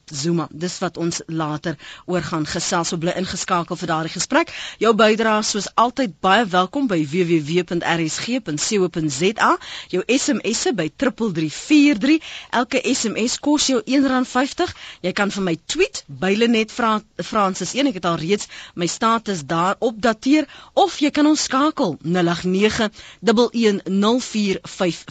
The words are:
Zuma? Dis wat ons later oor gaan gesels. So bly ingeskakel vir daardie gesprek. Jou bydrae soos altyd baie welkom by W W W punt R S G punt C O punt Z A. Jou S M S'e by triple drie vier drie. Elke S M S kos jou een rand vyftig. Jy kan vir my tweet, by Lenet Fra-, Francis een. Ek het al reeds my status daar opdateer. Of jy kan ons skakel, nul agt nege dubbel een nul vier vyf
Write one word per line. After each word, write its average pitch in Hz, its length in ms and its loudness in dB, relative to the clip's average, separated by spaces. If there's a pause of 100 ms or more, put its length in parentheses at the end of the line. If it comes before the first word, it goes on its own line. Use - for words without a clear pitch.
Zuma? 156 460 -4
Dis 175 280 -8
wat 180 180 -6
ons 170 300 -4
later 156 480 -4 (300)
oor 175 160 -2
gaan 156 240 -4
gesels. 170 420 -2
So 185 100 -4
bly 165 140 -2
ingeskakel 180 640 -4
vir 165 120 -8
daardie 160 260 -4
gesprek. 285 400 0 (240)
Jou 220 160 4
bydrae 220 500 4
soos 208 320 -4
altyd 240 460 0
baie 202 240 6
welkom 185 420 0
by 170 180 2
W 170 200 0
W 165 180 2
W 170 200 0
punt 175 200 -2
R 165 240 0
S - 120 -6
G 247 200 -2
punt 151 220 -6
C - 180 0
O 180 80 2
punt 165 240 -2
Z 170 280 0
A. 285 180 4 (320)
Jou 180 180 -2
S 262 220 2
M 226 100 0 (140)
S'e - 200 -2
by 160 220 -2
triple - 360 -2
drie 160 200 -2
vier 294 480 4
drie. 294 220 4 (300)
Elke 247 280 0 (140)
S - 100 -2
M 220 240 -2
S - 120 -4
kos 294 280 2
jou 262 180 2
een 269 220 2
rand 254 200 0
vyftig. 285 480 -2 (260)
Jy 180 100 -2
kan 202 200 -2
vir 196 120 -4
my 170 220 0
tweet, - 420 -2
by 175 300 0
Lenet 226 340 2
Fra-, 220 300 0 (160)
Francis 190 560 -2
een. 269 140 2
Ek 254 60 0
het 180 120 -8
al 170 100 2
reeds 165 320 -2 (280)
my 175 120 -2
status 220 580 -2
daar 170 340 0
opdateer. 240 680 0 (260)
Of 370 260 2
jy 285 120 2
kan 294 140 2
ons 302 180 4
skakel, 269 580 0
nul 170 280 0
agt 175 160 -4
nege 208 460 2 (280)
dubbel 226 320 4
een 214 340 2
nul 208 340 2
vier 208 440 -2
vyf - 460 -4